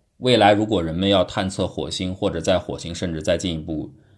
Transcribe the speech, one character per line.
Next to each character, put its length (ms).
未 140
来 160
如 140
果 160
人 140
们 120
要 160
探 240
测 200
火 240
星， 240
或 120
者 140
在 160
火 220
星 160
甚 180
至 80
再 160
进 160
一 60
步 340